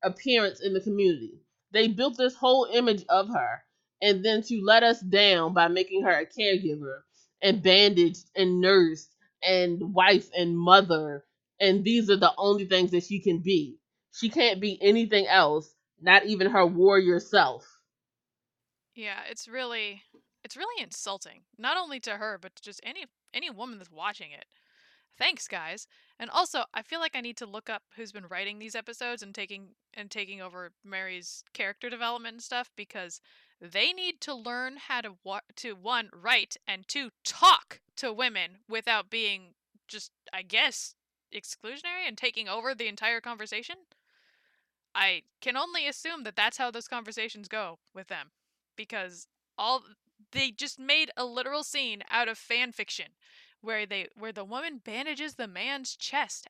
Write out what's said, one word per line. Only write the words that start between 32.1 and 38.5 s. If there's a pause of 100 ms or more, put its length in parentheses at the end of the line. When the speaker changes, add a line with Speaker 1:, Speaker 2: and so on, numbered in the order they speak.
Speaker 2:
and
stuff,
because (400)
they
need
to
learn (120)
how
to (100)
wa-, (160)
to,
one,
write, (100)
and
two, (140)
talk (160)
to
women (100)